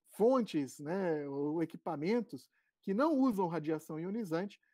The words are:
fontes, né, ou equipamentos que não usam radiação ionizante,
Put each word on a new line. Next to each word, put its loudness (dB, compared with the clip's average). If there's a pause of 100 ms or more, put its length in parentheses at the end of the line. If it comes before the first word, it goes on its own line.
fontes, 2
né, -2
ou -2
equipamentos -4 (320)
que -2
não 4
usam 2
radiação -4
ionizante, -4 (140)